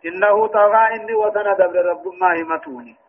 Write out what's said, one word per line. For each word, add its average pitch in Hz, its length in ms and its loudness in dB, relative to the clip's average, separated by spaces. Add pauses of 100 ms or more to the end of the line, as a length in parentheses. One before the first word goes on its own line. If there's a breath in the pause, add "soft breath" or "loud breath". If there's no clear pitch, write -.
إنه 202 420 0
طغى 220 500 2
إني 214 180 -8
وطن 208 400 0
دبر 180 320 0
رب 175 220 -6 (120)
ما 180 140 2
همتوني. 156 640 -8 (120)